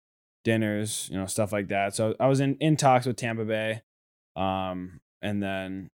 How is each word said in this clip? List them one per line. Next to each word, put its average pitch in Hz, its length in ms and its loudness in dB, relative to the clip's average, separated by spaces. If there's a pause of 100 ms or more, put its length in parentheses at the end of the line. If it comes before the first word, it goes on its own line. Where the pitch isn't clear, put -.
(440)
dinners, 107 680 0
you 90 60 -6
know, 95 80 -2
stuff 101 260 -2
like 104 160 -2
that. 98 280 0
So 110 240 0
I 127 80 4
was 135 120 4
in, 139 180 0
in 156 200 4
talks 127 280 6
with 123 120 -2
Tampa 113 280 -4
Bay. 110 360 -2 (540)
Um, 92 640 -4 (220)
and 101 200 -2
then, 95 560 -6